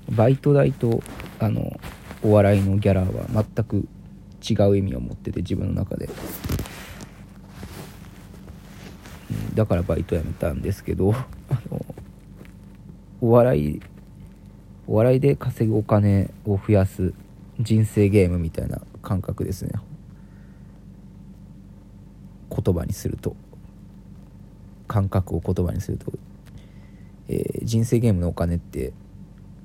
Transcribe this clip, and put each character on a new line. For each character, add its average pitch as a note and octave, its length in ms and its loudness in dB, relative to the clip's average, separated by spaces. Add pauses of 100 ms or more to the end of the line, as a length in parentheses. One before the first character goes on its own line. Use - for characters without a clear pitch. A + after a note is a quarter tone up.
バ A2+ 200 4
イ C3+ 80 4
ト D3 160 2
代 C#3 180 4
と、 A#2 320 0 (360)
あ A2 100 2
の、 - 300 -4 (440)
お G#2+ 100 6
笑 G2+ 260 8
い G2 40 2
の F#2+ 140 2
ギ G2+ 120 2
ャ F#2+ 40 6
ラ F#2+ 80 2
は F#2 60 0 (240)
全 A2+ 120 2 (220)
く - 220 -2 (600)
違 A2+ 60 0 (160)
う G2+ 80 4
意 G2 40 2
味 F#2+ 140 -2
を A#1+ 40 -4
持 - 140 -8
っ - 20 -10
て - 160 -8
て、 F2+ 100 -4
自 F#2 140 -4
分 F#2 120 -4
の F2+ 60 -2
中 F2+ 240 -4
で。 - 120 -8 (3250)
う - 40 -2 (180)
ん、 - 40 -4
だ G#2+ 120 2
か G2+ 80 2
ら E2+ 80 2
バ E2 140 0
イ E2+ 60 -2
ト F2 140 -2
辞 D#2 80 -2
め D#2+ 80 -4
た E2 180 -2
ん - 100 -4
で F#2 100 -2
す - 120 -6
け E2+ 120 -2
ど、 F#2 180 2
あ B2+ 140 -4 (420)
の、 - 160 -8 (1400)
お A#2+ 100 2
笑 A#2+ 280 8
い、 D2 220 -2 (1040)
お A2 80 2
笑 B2+ 220 6
い - 20 4
で C#3+ 160 4
稼 A#2 340 -2
ぐ G#2+ 80 2
お G#2+ 60 2
金 G2+ 480 4 (140)
を G2+ 120 2
増 G#2+ 160 2
や F#2+ 140 6
す - 260 -2 (460)
人 A2 260 4
生 G#2 240 4
ゲ G2 160 8
ー F2 40 4
ム F2 100 0
み E2 100 0
た - 140 -6
い - 40 -4
な - 140 -6 (220)
感 F#2 180 -2
覚 - 220 -4
で F#2 100 -4
す - 100 -8
ね。 A#2 100 -6 (2750)
言 - 180 2
葉 E2 120 -2
に - 80 -4
す - 160 -6
る - 80 -6
と。 - 180 -4 (1500)
感 G2 220 0
覚 F2+ 260 -2
を E2+ 40 0
言 F#2 260 -2
葉 E2+ 80 -2
に F2+ 80 -4
す - 100 -8
る - 60 -4
と。 - 160 -10 (1120)
え G1+ 340 -4
ー、 - 40 -6
人 A2+ 200 2
生 A#2+ 140 2
ゲ A#2 120 4
ー - 20 4
ム F2 80 0
の F2 80 0
お D#2+ 40 -4
金 F2 220 0
っ E2 40 0
て、 B1+ 340 -8 (720)